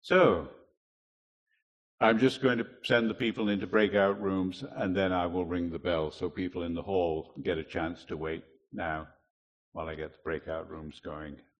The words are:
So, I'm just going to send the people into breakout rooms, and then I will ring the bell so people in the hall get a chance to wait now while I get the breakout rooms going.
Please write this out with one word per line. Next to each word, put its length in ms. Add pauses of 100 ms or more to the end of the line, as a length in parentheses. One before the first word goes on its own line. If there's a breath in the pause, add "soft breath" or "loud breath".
So, 480 (1500)
I'm 180
just 220
going 160
to 100 (160)
send 260
the 40
people 340
into 180
breakout 560
rooms, 400 (140)
and 180
then 200
I 140
will 180
ring 240
the 100
bell 320
so 180
people 340
in 100
the 80
hall 600
get 160
a 60
chance 460
to 80
wait 260 (300)
now 340 (640)
while 160
I 80
get 160
the 100
breakout 480
rooms 340
going. 340 (220)